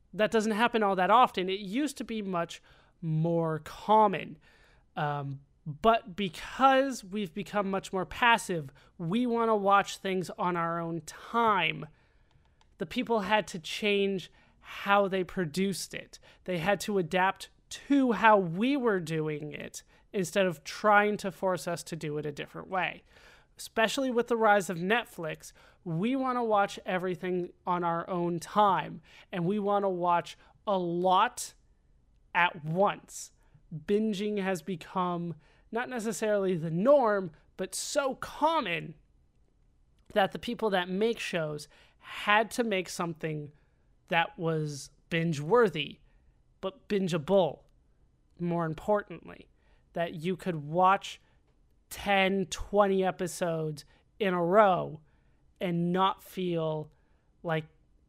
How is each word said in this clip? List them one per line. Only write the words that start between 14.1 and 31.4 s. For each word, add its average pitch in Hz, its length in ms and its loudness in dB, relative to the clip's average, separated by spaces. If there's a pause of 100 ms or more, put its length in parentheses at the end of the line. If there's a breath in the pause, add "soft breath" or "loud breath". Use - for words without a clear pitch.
how 202 480 0
they 185 160 -2
produced 185 680 -4
it. - 280 -14 (240 soft breath)
They 180 140 -4
had 185 220 0
to 202 180 -2
adapt 185 500 0 (400)
to 269 240 4
how 208 260 8
we 196 380 0
were 226 240 2
doing 156 520 -4
it - 300 -12 (300 soft breath)
instead 190 340 0
of 165 160 -4
trying 208 540 4
to 190 160 -6
force 185 340 -2
us 170 160 -4
to - 140 -10
do 151 200 -6
it 151 100 -6
a 147 60 -6
different 160 360 -12
way. 180 340 -4 (560 soft breath)
Especially 254 520 0
with 233 180 0
the 240 80 0
rise 208 340 4
of 170 80 -6
Netflix, 180 760 -4 (320 soft breath)
we 185 300 -2
wanna 254 300 -2
watch 202 420 2
everything 180 640 -2 (160)
on 180 160 0
our 170 260 -2
own 175 300 -2
time, 175 600 0 (320 loud breath)
and 175 120 -2
we 202 140 0
wanna 202 320 0
watch 175 480 0 (260 soft breath)
a 196 140 0
lot 180 760 2 (800)